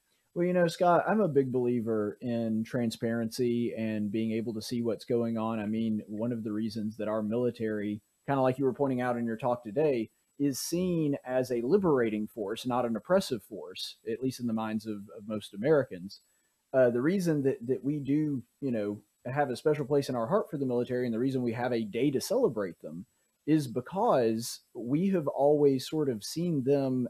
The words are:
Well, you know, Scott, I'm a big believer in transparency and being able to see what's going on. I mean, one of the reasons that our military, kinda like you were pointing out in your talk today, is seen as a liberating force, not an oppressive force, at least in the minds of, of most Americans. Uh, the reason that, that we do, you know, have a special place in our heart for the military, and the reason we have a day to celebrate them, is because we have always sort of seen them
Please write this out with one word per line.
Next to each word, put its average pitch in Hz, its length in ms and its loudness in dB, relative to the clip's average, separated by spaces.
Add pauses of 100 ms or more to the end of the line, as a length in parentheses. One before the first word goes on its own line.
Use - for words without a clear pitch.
(340)
Well, 175 120 0
you 180 60 0
know, 175 160 4
Scott, 175 380 4
I'm 208 140 2
a 190 80 2
big 139 220 2
believer 117 720 0
in 113 420 -2
transparency 117 1120 -2
and 110 380 -2
being 113 180 0
able 110 240 -2
to 104 80 -8
see 120 180 -4
what's 117 240 -2
going 117 320 0
on. 113 220 -2
I 104 80 -4
mean, 110 400 0
one 107 260 -4
of 113 120 -6
the 110 80 -4
reasons 110 460 -4
that 104 100 -4
our 110 140 0
military, 107 800 -2 (260)
kinda 139 140 2
like 131 180 4
you 139 60 0
were 131 80 4
pointing 131 280 0
out 123 160 0
in 117 100 -2
your 113 100 -2
talk 120 280 -2
today, 120 460 0 (280)
is 143 200 0
seen 165 640 0
as 127 280 0
a 120 80 0
liberating 123 640 2
force, 110 400 -6
not 123 180 0
an 117 120 -2
oppressive 175 480 0
force, 90 540 -12 (120)
at 113 100 -4
least 131 200 -4
in 120 80 -2
the 113 40 -2
minds 110 340 -4
of, 104 100 -6 (200)
of 104 120 -16
most 104 260 -8
Americans. 104 680 0 (520)
Uh, 131 180 6
the 120 120 2
reason 170 400 2
that, 131 220 0
that 123 200 -2
we 147 160 -2
do, 143 420 0 (180)
you 135 120 -2
know, 104 280 -2 (260)
have 131 240 0
a 117 60 -4
special 147 280 2
place 139 240 2
in 127 80 -2
our 113 100 0
heart 196 240 0
for 160 60 -6
the 139 100 0
military, 123 400 0
and 117 80 0
the 110 40 0
reason 131 240 0
we 120 100 0
have 123 200 -2
a 113 120 0
day 117 260 0
to 127 100 2
celebrate 120 600 0
them, 82 260 -12 (400)
is 151 220 4
because 120 920 0 (140)
we 143 360 0
have 165 180 0
always 143 600 4
sort 156 200 -2
of 110 160 -2
seen 160 400 -2
them 131 460 0